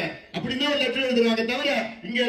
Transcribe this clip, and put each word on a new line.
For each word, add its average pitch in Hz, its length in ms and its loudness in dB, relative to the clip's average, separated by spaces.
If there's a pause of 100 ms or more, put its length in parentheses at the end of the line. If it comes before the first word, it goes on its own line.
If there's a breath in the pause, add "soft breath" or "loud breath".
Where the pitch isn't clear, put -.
(380)
அப்படின்னு 254 340 -2
ஒரு 285 120 0
லெட்டர் 254 240 0
எழுதுறாங்க 226 460 4
தவிர, 285 160 -2 (380)
இங்க 240 200 -2